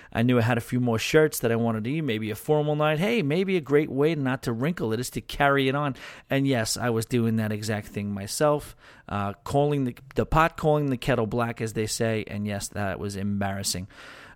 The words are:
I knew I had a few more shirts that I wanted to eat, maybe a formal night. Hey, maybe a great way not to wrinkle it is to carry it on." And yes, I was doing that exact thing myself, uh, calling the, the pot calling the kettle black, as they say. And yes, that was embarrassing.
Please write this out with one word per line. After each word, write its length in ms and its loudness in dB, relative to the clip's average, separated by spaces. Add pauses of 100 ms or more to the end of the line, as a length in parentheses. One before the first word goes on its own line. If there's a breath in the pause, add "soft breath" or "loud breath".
(120)
I 100 0
knew 160 4
I 40 6
had 160 2
a 40 -2
few 200 -2
more 180 0
shirts 400 4
that 140 2
I 20 2
wanted 300 0
to 40 -4
eat, 120 -2
maybe 280 -2
a 60 -4
formal 400 0
night. 240 2
Hey, 240 0
maybe 320 0
a 60 0
great 280 4
way 240 2
not 300 -2
to 80 -2
wrinkle 400 -2
it 80 0
is 120 -6
to 100 -8
carry 480 2
it 40 2
on." 220 -2 (340 loud breath)
And 160 2
yes, 320 0
I 140 0
was 160 0
doing 300 2
that 140 0
exact 360 -4
thing 260 -6
myself, 640 0 (320 loud breath)
uh, 260 -4 (120)
calling 400 2
the, 100 -4 (180)
the 120 0
pot 320 2
calling 340 2
the 60 0
kettle 300 0
black, 340 -2
as 120 -4
they 140 -2
say. 400 -2
And 180 -6
yes, 220 -4
that 320 -4
was 160 -6
embarrassing. 720 -2 (480 loud breath)